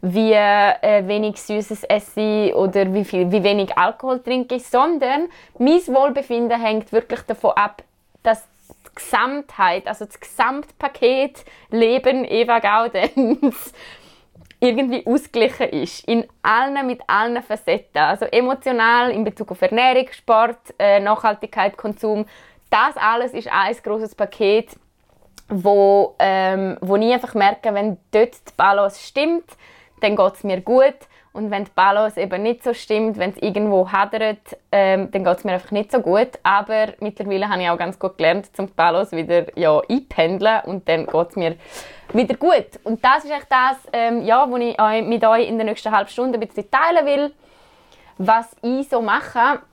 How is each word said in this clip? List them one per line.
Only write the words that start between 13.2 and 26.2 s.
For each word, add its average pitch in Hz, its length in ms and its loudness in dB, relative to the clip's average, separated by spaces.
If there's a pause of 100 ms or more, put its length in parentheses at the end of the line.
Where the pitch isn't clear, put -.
<laughs> - 60 -20 (800)
irgendwie 247 420 0
ausgeglichen 233 600 0
ist. - 400 -8
In 226 180 0 (160)
allen, 262 440 0
mit 247 200 -8
allen 233 360 -2
Facetten. 208 580 -4
Also 175 240 0
emotional, 247 840 0
in 220 140 -2
Bezug 208 260 -8
auf 185 100 -8
Ernährung, 254 520 2
Sport, 226 460 2 (200)
äh, 202 220 4
Nachhaltigkeit, 208 760 -2
Konsum. 214 480 -4 (460)
Das 247 260 2
alles 240 380 -2
ist 226 180 -10
ein 196 300 0
grosses 220 320 -6
Paket, 208 560 0 (760)
wo, 202 720 4
ähm, 190 600 0